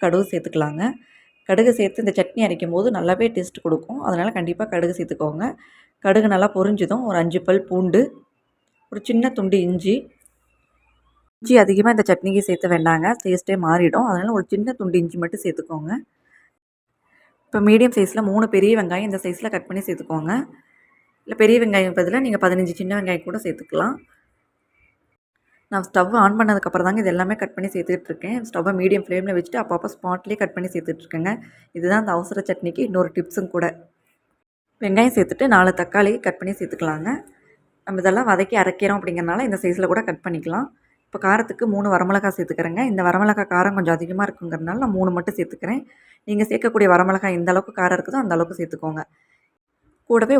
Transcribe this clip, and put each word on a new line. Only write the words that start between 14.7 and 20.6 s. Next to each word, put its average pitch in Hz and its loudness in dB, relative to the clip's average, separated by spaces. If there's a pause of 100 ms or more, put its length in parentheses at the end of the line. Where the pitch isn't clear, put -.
துண்டு 180 -2
இஞ்சி 170 -6
மட்டும் 170 -8
சேர்த்துக்கோங்க. 160 -8 (1600)
இப்போ 214 -4
மீடியம் 226 6
சைஸ்ல 208 0
மூணு 214 2
பெரிய 196 4
வெங்காயம் 185 -2
இந்த 190 -4
சைஸ்ல 180 -6
கட் 175 -8
பண்ணி 190 -6
சேர்த்துக்கோங்க. 160 -6 (920)